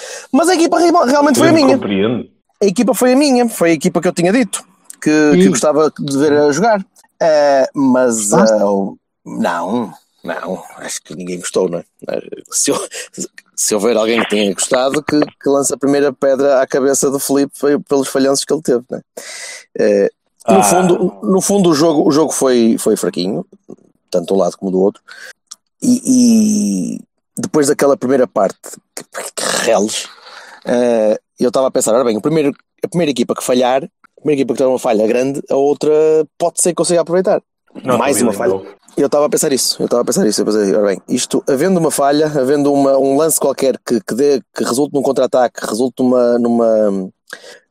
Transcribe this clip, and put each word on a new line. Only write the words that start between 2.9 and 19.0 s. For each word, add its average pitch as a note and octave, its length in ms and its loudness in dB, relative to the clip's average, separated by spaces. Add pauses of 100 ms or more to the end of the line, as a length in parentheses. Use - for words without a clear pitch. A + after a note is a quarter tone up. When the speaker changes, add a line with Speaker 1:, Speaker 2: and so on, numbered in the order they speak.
Speaker 1:
foi B3+ 200 2
a - 20 2
minha, C4 340 2
foi E3+ 220 0
a - 20 4
equipa E3 280 0
que E3+ 60 -2
eu F3+ 60 0
tinha F3 180 0
dito A3+ 320 -2 (380)
que, D3+ 320 4
que F3+ 100 6
Speaker 3:
Sim. G3 60 6
Speaker 1:
gostava D#3 480 2
de C#3+ 200 -4
ver C#3+ 160 2
a D3 180 4
jogar. G3 340 0 (360)
Eh, D3 520 2
mas, B2+ 560 0
Speaker 3:
Gostaste? A2 320 2
Speaker 1:
eh, G2+ 40 2
o-, G2 320 -2 (280)
não, G#2+ 680 -6 (300)
não, - 400 -10 (140)
acho - 260 -12
que - 120 -18
ninguém F2+ 240 -10
gostou, F#2 300 -2
não E2+ 100 -8
é? F2 40 -14 (680)
Se - 200 -2
eu, C#3 40 -2 (800)
se - 200 -4
houver A2 220 0
alguém A2 240 0
que - 80 -4
tenha G#2 240 0
gostado, C3+ 500 -2
que, D3+ 160 -2
que - 300 -4
lance C#3 240 0
a C#3 40 -4
primeira C#3+ 360 0
pedra C3+ 480 0
à C3+ 60 -2
cabeça C#3 440 0
do C#3 80 -4
Filipe C#3 360 -2
foi C#3+ 240 0
pelos C3+ 300 -2
falhanços C3+ 360 0
que - 80 -4
ele D3 80 -2
teve, B2 280 0
não - 80 -8
é? - 40 -16 (800)